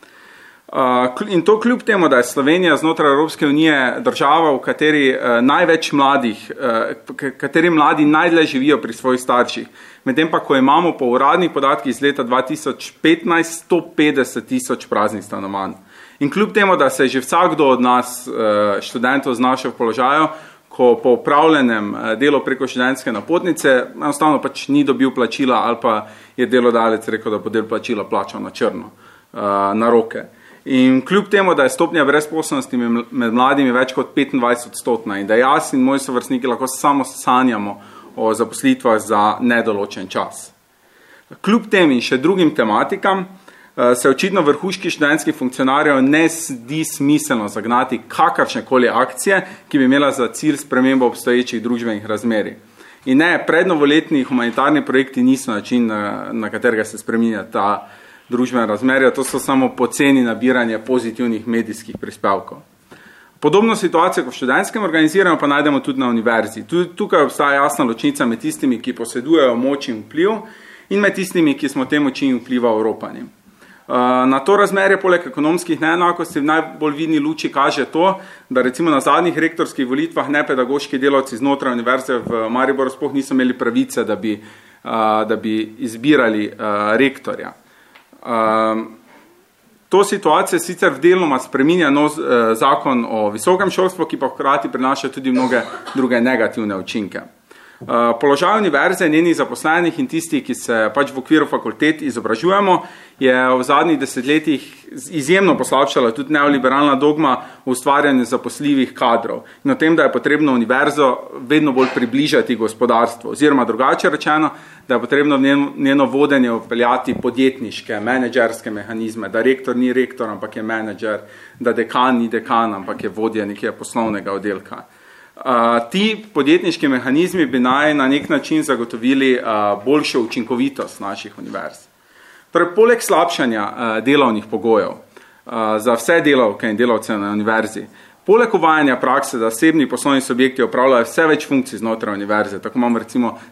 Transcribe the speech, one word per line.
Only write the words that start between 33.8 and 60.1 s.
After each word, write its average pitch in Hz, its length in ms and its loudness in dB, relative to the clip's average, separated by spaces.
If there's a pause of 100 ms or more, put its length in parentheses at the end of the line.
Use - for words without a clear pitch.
kot - 220 -4
petindvajsetodstotna 120 1080 -2
in 101 80 -6
da 107 80 4
jaz 143 400 2
in 127 80 2
moji 135 160 0
sovrstniki 127 480 -4
lahko 120 180 -4
samo 143 380 -2
sanjamo 120 680 0 (400)
o 110 180 0
zaposlitvah 117 680 0
za 104 440 0
nedoločen 104 640 -2
čas. - 400 -8 (920)
Kljub 214 280 0
tem 180 220 4
in 123 100 2
še 127 160 -2
drugim 165 400 2
tematikam, 185 720 0 (500)
eh, 123 180 4
se 139 140 2
očitno 185 320 2
vrhuški 180 480 0
študentskih 151 460 0
funkcionarjev 135 640 0
ne 147 280 4
zdi 139 560 -8
smiselno 143 640 0
zagnati 117 600 -2
kakršnekoli 131 840 0
akcije, 131 540 0 (260)
ki - 80 0
bi 135 80 4
imela 139 260 4
za 123 220 -2
cilj 151 240 -2
spremembo 131 480 2
obstoječih 123 560 -2
družbenih 117 440 -6
razmerij. 107 500 -4 (500)
In 131 120 2
ne, 165 200 2 (100)
prednovoletni 156 760 2
humanitarni 131 580 0
projekti 127 420 0
niso 131 280 0
način, 117 340 -2
na, 104 480 -4
na 110 160 -6
katerega 110 360 0
se - 120 -12
spreminja 113 460 -2
ta 101 440 -2 (420)
družbena 123 360 0
razmerja, 123 480 2
to 135 100 -4
so 131 160 -6
samo 131 360 0
poceni 135 480 2